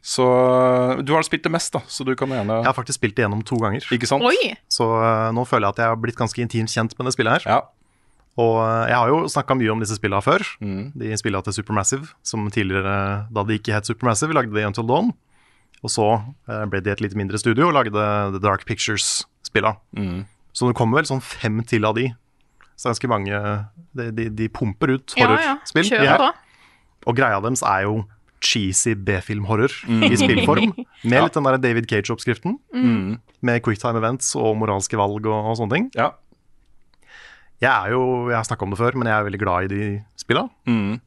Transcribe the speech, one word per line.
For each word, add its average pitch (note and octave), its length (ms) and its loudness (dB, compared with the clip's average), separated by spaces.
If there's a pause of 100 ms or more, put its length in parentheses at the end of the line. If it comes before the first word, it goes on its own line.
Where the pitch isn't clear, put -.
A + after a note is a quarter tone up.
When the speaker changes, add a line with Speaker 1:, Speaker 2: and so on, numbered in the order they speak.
Speaker 1:
Så, - 160 0
eh, B2+ 800 4
du C#3 100 0
har D#3+ 100 4
spilt D#3+ 200 -4
det E3 80 0
mest, E3 220 -4
da, B2+ 140 -4
så - 180 -8
du C3 100 0
kan C3+ 140 -4
gjerne A2+ 320 0
Speaker 2:
Jeg A#2+ 40 0
har C3 80 4
faktisk C3 280 -6
spilt G#2+ 140 0
det A#2+ 100 2
gjennom G#2 180 -2
to B2 160 -4
ganger. A2 320 -2
Speaker 1:
Ikke B2 160 0
sant? C#3+ 160 2
Speaker 3:
Oi! C#4 300 2 (160)
Speaker 2:
Så, - 160 0 (180)
eh, A2+ 320 2
nå A#2+ 100 0
føler A2+ 220 2
jeg G2+ 80 -2
at A#2+ 80 -2
jeg A2+ 80 4
har A2+ 80 -2
blitt A#2 160 -4
ganske A#2 240 -4
intimt A2+ 320 -2
kjent A2+ 260 -2
med B2+ 100 -4
det B2+ 100 0
spillet A2+ 160 2 (100)
her. - 20 -
Speaker 1:
Ja. A#2 160 4 (760)
Speaker 2:
Og, A2+ 240 4
eh, A2+ 260 0
jeg A#2 80 2
har A#2+ 140 4
jo D#3+ 160 4
snakket C#3 320 0
mye A2 160 2
om A2+ 80 -2
disse G#2+ 160 -4
spillene G2 260 0
før. F#3 220 2 (160)
Speaker 1:
Mm. G2+ 340 -6
Speaker 2:
De A2+ 220 -6
spillene G2 260 -2
til G#2 100 -4
Supermassive, G#2+ 540 -2 (160)
som G#2+ 260 -4
tidligere, G2 840 0
da G#2 100 0
de G#2+ 160 0
ikke A2 140 -2
het G#2 160 -2
Supermassive, B2 440 0
lagde A#2+ 200 0
de G#2+ 100 0
Until G#2+ 240 -2
Dawn. F3 240 2 (720)
Og A2 60 -8
så, G#2+ 180 2 (400)
eh, G#2+ 180 -6
ble G2 160 -4
de G2+ 100 -2
et G2+ 100 -4
litt G2+ 140 -4
mindre G2+ 220 -2
studio A#2 300 4
og E3 60 2
lagde A#2+ 180 2 (400)
The F#2+ 80 -6
Dark G2 260 2
Pictures-spillene. - 1120 -2 (200)
Speaker 1:
Mm. F#2 300 -6 (280)
Speaker 2:
Så B2 140 0
det A#2+ 100 2
kommer B2 240 2
vel D3+ 80 -4
sånn C3 120 -2
fem A2+ 420 -4
til A2 220 0
av G#2+ 100 2
de. B2 180 -2 (640)
Så - 80 -10
det - 0 -
er A#2+ 80 0
ganske B2 160 -4
mange, G#2 560 -2 (300)
de, A#2 160 -6
de, A2+ 180 -4
de A2 200 -4
pumper A#2+ 460 -2
ut - 220 -10
Speaker 3:
Ja, B3 80 6
ja. C#4 320 2
Speaker 2:
horrorspill. D#4 320 0
Speaker 3:
Kjør A#3 160 2
Speaker 2:
Ja. C#4 120 6
Speaker 3:
på. C#4 120 4 (800)
Speaker 2:
Og A#2 80 0
greia A#2 260 2
deres B2 220 -4
er F#2+ 200 2
jo G#2+ 220 -2 (340)
cheesy G#2 540 0
B-film-horror G#2 800 0 (140)
Speaker 1:
Mm. A2+ 240 4
Speaker 2:
i B2 40 4
spillform, F#3+ 580 4 (160)
Speaker 1:
<laughs> - 140 -20
Speaker 2:
med A#2 100 2
Speaker 1:
Ja. C#3+ 100 6
Speaker 2:
litt E3 100 0
den D3+ 100 0
der C3 140 4
David A#2 320 2
Cage-oppskriften, A#2 720 -2 (120)
Speaker 3:
Mm. B3+ 140 0
Speaker 1:
Mm. A3 340 0 (220)
Speaker 2:
med A#2+ 220 0
quicktime A#2 340 0
events A2+ 380 -2
og A2 220 0
moralske G#2 380 -2
valg G#2 300 0
og, G#2+ 200 0
og A2 120 -2
sånne A2+ 160 -2
ting. A3+ 220 -2
Speaker 1:
Ja. - 160 0 (1500)
Speaker 2:
Jeg B2+ 120 2
er G2+ 240 0
jo, B2+ 60 0 (280)
jeg A#2 80 0
har A2+ 80 -2
snakket G#2+ 220 -6
om G2+ 60 -6
det F#2+ 60 -8
før, A#2+ 160 2
men A#2+ 140 -2
jeg G#2+ 80 2
er G#2 80 0
veldig G2+ 160 -6
glad F#2 240 0
i G2 60 -6
de G2+ 140 -4 (300)
spillene. F3 360 -2 (180)
Speaker 1:
Mm. A2 360 -2